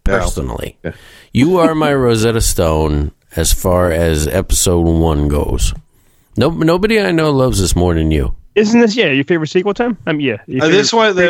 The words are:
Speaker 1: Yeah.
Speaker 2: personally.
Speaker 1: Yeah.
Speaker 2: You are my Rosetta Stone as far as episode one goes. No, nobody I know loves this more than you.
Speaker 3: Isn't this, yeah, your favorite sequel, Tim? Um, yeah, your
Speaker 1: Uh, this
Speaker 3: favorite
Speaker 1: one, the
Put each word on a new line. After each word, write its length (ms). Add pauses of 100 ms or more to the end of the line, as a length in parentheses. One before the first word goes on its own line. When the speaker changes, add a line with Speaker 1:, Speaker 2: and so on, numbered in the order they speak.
Speaker 1:
Yeah. 120
Speaker 2:
personally. 600
Speaker 1:
Yeah. 100 (400)
Speaker 2:
You 260
are 160
my 200
Rosetta 460
Stone 720 (240)
as 160
far 400
as 340
episode 600
one 420
goes. 460 (640)
No, 140
nobody 500
I 120
know 180
loves 300
this 160
more 180
than 160
you. 240 (200)
Speaker 3:
Isn't 260
this, 160
yeah, 140
your 140
favorite 240
sequel, 260
Tim? 320
Um, 140
yeah, 260
your 180
Speaker 1:
Uh, 40
this 220
Speaker 3:
favorite 180
Speaker 1:
one, 80
the 140